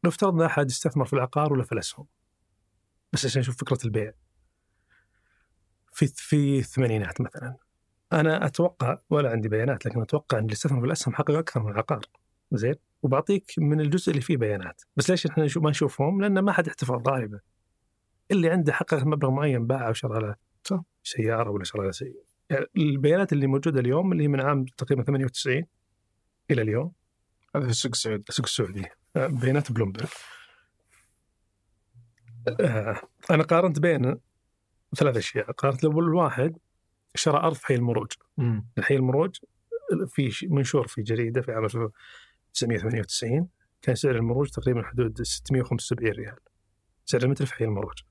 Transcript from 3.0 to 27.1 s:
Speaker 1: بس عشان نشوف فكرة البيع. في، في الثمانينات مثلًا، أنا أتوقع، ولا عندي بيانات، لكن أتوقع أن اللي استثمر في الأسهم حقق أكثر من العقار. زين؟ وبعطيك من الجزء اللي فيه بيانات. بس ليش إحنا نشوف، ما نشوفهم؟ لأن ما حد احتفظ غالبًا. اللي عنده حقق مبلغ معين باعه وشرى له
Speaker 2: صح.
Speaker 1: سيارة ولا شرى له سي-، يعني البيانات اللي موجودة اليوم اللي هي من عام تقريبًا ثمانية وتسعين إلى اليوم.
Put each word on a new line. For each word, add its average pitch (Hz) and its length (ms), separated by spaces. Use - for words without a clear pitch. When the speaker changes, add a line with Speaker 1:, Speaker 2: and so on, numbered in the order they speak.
Speaker 1:
بس 135 140
عشان 127 140
نشوف 123 160
فكرة 127 280
البيع. 107 280
في، - 140
في 139 520
الثمانينات 110 640
مثلًا، 123 360
أنا 156 340
أتوقع، 143 520
ولا 147 200
عندي 110 180
بيانات، 113 380
لكن 113 160
أتوقع 131 360
أن 110 40
اللي 107 100
استثمر 131 280
في 123 60
الأسهم 143 280
حقق - 160
أكثر 147 320
من 107 100
العقار. 107 280
زين؟ 120 220
وبعطيك 151 560
من 151 220
الجزء 151 300
اللي 143 120
فيه 156 140
بيانات. 104 460
بس 143 140
ليش 180 160
إحنا 156 180
نشوف، 151 180
ما 151 80
نشوفهم؟ 143 500
لأن 202 180
ما 196 140
حد - 160
احتفظ 127 400
غالبًا. 107 320
اللي 175 200
عنده 160 220
حقق 143 320
مبلغ 147 260
معين 131 360
باعه 123 240
وشرى 113 300
له 104 160
Speaker 2:
صح. 185 180
Speaker 1:
سيارة 113 480
ولا 98 140
شرى 101 200
له 95 60
سي-، - 240
يعني 139 160
البيانات 151 560
اللي 139 140
موجودة 135 340
اليوم 156 320
اللي 156 120
هي 147 40
من 139 120
عام 139 240
تقريبًا 131 380
ثمانية 135 220
وتسعين 135 420
إلى 120 120
اليوم. 117 300